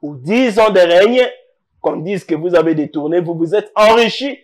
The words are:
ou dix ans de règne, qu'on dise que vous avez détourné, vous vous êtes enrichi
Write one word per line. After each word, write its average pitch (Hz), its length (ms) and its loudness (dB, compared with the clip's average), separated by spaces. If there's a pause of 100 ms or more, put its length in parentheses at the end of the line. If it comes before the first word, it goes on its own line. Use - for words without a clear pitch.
ou 147 160 -12
dix 208 420 0
ans 214 120 4
de 190 80 4
règne, 202 460 2 (540)
qu'on 151 180 -4
dise 180 280 -8
que 165 100 -4
vous 170 200 -2
avez 160 180 2
détourné, 151 480 -4
vous 170 140 -6
vous 165 200 -4
êtes 208 200 -4
enrichi 233 680 0